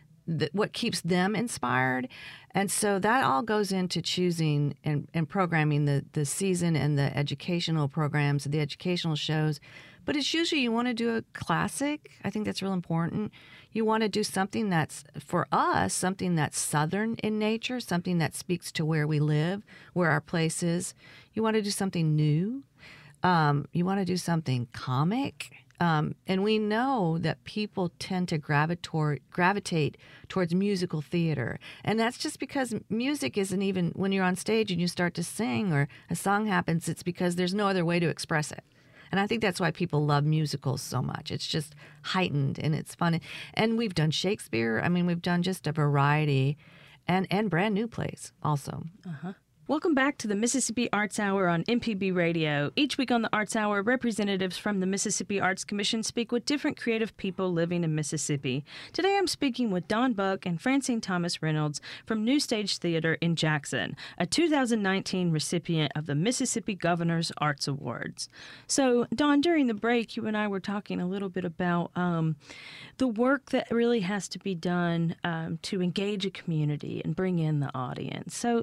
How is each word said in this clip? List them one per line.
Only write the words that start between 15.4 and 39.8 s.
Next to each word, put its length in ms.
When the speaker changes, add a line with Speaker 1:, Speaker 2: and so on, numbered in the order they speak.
Speaker 1:
us, 440
something 420
that's 220
Southern 580
in 220
nature, 420
something 380
that 160
speaks 380
to 120
where 220
we 120
live, 460
where 160
our 100
place 420
is. 320
You 80
wanna 200
do 80
something 440
new. 480
Um, 500
you 120
wanna 200
do 120
something 560
comic. 800
Um, 360
and 160
we 160
know 600
that 260
people 540
tend 300
to 100
gravitor-, 800
gravitate 680
towards 280
musical 480
theater. 560
And 160
that's 160
just 220
because 340
m-, 160
music 480
isn't 240
even, 300
when 200
you're 140
on 120
stage 360
and 80
you 80
start 260
to 80
sing 520
or 120
a 80
song 300
happens, 420
it's 140
because 340
there's 160
no 160
other 160
way 160
to 80
express 440
it. 120
And 80
I 60
think 160
that's 180
why 100
people 360